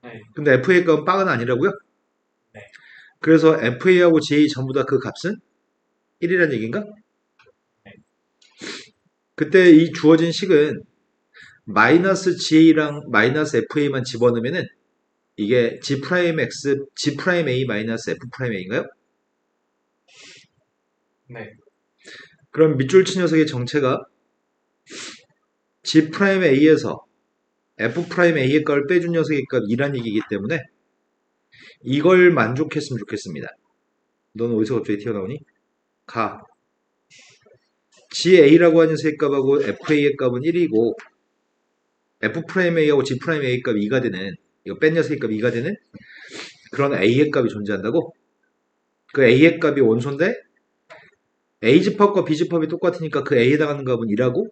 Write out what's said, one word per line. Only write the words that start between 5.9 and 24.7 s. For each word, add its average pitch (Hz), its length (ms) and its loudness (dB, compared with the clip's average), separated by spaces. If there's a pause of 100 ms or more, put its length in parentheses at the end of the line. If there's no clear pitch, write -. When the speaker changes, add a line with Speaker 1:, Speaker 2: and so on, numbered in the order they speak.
Speaker 2:
일이라는 170 340 0
얘기인가? 113 300 -6 (1000)
Speaker 1:
네. 415 100 -20 (1400)
Speaker 2:
그때 180 360 4
이 165 220 8
주어진 165 400 2
식은 151 500 0 (840)
마이너스 175 720 2
지에이랑 151 760 2
마이너스 127 460 0
에프에이만 135 480 -2
집어넣으면은 120 640 -2 (680)
이게 113 440 0
G 135 200 -6
프라임 170 400 -2
X, 139 540 -4
G - 220 -4
프라임 175 320 -2
A 127 180 -2
마이너스 113 440 -6
F - 100 -8 (120)
프라임 123 220 -6
A인가요? 98 320 -6 (2500)
Speaker 1:
네. 107 240 -18 (1000)
Speaker 2:
그럼 151 260 2
밑줄 180 260 4
친 185 160 -4
녀석의 160 260 2
정체가 131 560 -2 (1800)